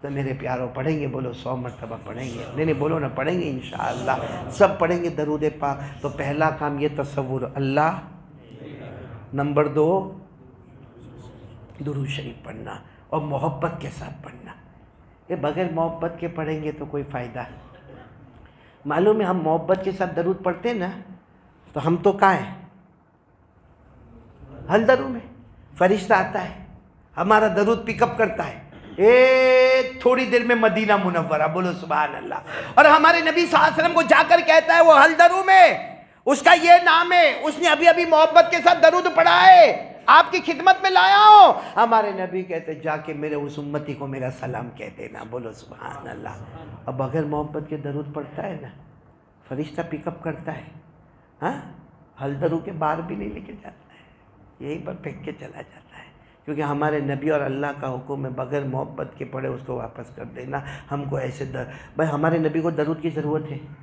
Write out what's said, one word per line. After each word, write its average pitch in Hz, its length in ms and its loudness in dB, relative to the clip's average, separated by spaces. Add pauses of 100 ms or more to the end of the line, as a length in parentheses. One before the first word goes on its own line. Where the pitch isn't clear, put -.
तो 143 60 -10
मेरे 135 240 -6
प्यारों, 127 340 -6
पढ़ेंगे? 143 400 -4
बोलो, 127 240 -8
सौ 127 240 -8
मरतबा 120 420 -12
पढ़ेंगे। 117 480 -12
नहीं, 156 200 -4
नहीं, 151 100 0
बोलो 156 220 -2
ना, 143 120 -4
पढ़ेंगे 160 360 -4
इंशाअल्लाह, - 1040 -6
सब 185 280 2
पढ़ेंगे 175 320 -2
दरूद 151 500 -4
पाक। 139 420 -8
तो 143 80 -6
पहला 147 420 -4
काम 143 260 -6
ये 143 120 -2
तसव्वुर 135 680 -8
अल्लाह, 147 440 -2 (1300)
नंबर 143 360 0
दो 170 500 -2 (1600)
दुरूद 139 260 -6
शरीफ 120 380 -12
पढ़ना 110 360 -14 (300)
और 156 100 -2
मोहब्बत 151 600 -6
के 139 80 -12
साथ - 340 -16
पढ़ना। - 300 -20 (760)
ये - 80 -6
बगैर 160 360 -4
मोहब्बत 165 460 -6
के 170 100 -8
पढ़ेंगे 156 420 -6
तो 151 140 -12
कोई 143 180 -8
फ़ायदा? 123 420 -12 (1400)
मालूम 185 360 0
है, 196 60 0
हम 180 120 0
मोहब्बत 165 460 -2
के 196 80 -4
साथ 190 220 -4
दरूद 175 300 -2
पढ़ते 180 240 -4
हैं 240 80 -4
ना, 185 180 -6 (840)
तो 143 40 -6
हम 165 180 0
तो 196 160 2
कहाँ 196 200 2
हैं? - 360 -10 (2000)
हल 220 140 2
दरू 269 240 2
में। 240 140 -10 (540)
फरिश्ता 190 420 2
आता 185 220 -4
है, - 260 -14 (500)
हमारा 214 380 2
दरूद 214 320 0
pickup 226 320 -2
करता 202 260 -2
है, - 200 -14 (360)
ए, 254 1040 4
थोड़ी 254 220 2
देर 233 200 2
में 240 80 2
मदीना 220 420 2
मुनव्वरा, 160 520 -2
बोलो 180 240 -4
सुभान 151 420 -4
अल्लाह। - 240 -10 (400)
और 302 80 8
हमारे 320 360 6
नबी 320 200 0
सल्लल्लाहु 302 200 2
अलैहि 311 100 4
वसल्लम 320 220 -2
को 330 100 2
जाकर 320 380 4
कहता 320 320 4
है 339 80 6
वो 330 120 10
हल 302 200 6
दरू 349 300 6
में, 370 500 6 (320)
उसका 302 280 4
ये 339 260 8
नाम 349 320 2
है, 311 300 4
उसने 311 260 -2
अभी 302 180 4
अभी 339 200 6
मोहब्बत 320 440 6
के 339 80 0
साथ 339 240 4
दरूद 349 340 6
पढ़ा 339 220 6
है, 359 560 8 (140)
आपकी 330 320 6
खिदमत 359 440 2
में 381 60 2
लाया 370 280 4
हूँ। 415 360 10 (200)
हमारे 220 400 2
नबी 185 280 -6
कहते, 165 380 -8
"जाके 151 340 -6
मेरे 147 220 -6
उस 147 220 -8
उम्मती 147 360 -8
को 143 120 -10
मेरा 135 260 -8
सलाम 123 360 -10 (100)
कह - 180 -14
देना।" 107 300 -16
बोलो 113 280 -12
सुभान - 540 -18
अल्लाह। - 260 -14 (540)
अब 127 80 -10
बगैर 135 300 -4
मोहब्बत 151 440 -8
के 156 120 -10
दरूद 143 340 -10
पढ़ता 143 260 -12
है 165 200 -12
ना, 117 100 -18 (760)
फरिश्ता 156 380 -10
pickup 160 400 -10
करता 156 280 -10
है, - 140 -14 (760)
हाँ, - 340 -8 (460)
हल 139 160 -8
दरू 165 220 -2
के 190 160 -10
बाहर 156 280 -4
भी 180 140 -12
नहीं 208 140 -10
लेके - 240 -16
जाता - 380 -20
है, - 60 -20 (640)
यहीं 143 240 -10
पर - 100 -12
फेंक - 300 -14
के 151 80 -12
चला - 160 -18
जाता - 480 -20
है, - 80 -20 (420)
क्योंकि 151 160 -6
हमारे 147 400 -2
नबी 139 280 -4
और 151 100 0
अल्लाह 139 320 -6
का 139 160 -10
हुक्म 135 380 -10
है, 127 80 -10
बगैर 131 300 -6
मोहब्बत 135 540 -8
के 135 80 -10
पढ़े 131 220 -10
उसको 127 280 -10
वापस 117 400 -14
कर 120 160 -16
देना। 135 320 -12 (260)
हमको 139 300 -6
ऐसे 131 260 -10
दर-, 127 220 -10 (300)
भाई, 160 80 0
हमारे 160 320 -2
नबी 160 220 -2
को 170 120 -2
दरूद 151 280 -4
की 165 100 -4
ज़रूरत 147 400 -6
है? 131 100 -12 (220)